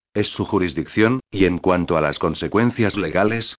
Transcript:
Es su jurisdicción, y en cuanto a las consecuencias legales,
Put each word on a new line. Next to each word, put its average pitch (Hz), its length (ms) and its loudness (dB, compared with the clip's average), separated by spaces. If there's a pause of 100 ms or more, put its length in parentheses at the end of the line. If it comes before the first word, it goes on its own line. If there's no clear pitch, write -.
(140)
Es 104 140 0
su - 180 -6
jurisdicción, 101 760 0 (100)
y 95 140 2
en 87 120 2
cuanto 87 400 2
a 78 40 2
las 73 180 -2
consecuencias 98 760 0
legales, 101 640 -2